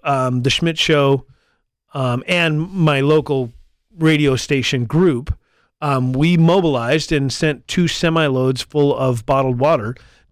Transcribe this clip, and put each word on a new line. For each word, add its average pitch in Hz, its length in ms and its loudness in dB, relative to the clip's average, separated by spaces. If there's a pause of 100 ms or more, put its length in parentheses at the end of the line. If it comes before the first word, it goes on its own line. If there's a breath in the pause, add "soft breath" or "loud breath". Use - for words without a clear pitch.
um, 127 400 -2
the 127 80 0
Schmidt 165 280 -2
Show, 139 480 2 (640)
um, 127 340 -4
and 170 320 0 (140)
my 151 280 2
local 139 520 0 (440)
radio 151 380 2
station 127 520 -2
group, 151 460 0 (500)
um, 131 320 -2
we 165 240 2
mobilized 160 760 2
and 139 180 0
sent - 380 -4
two 175 180 0
semi-loads 139 760 0
full 143 340 0
of 127 300 -2
bottled 131 340 0
water 131 340 0 (380 soft breath)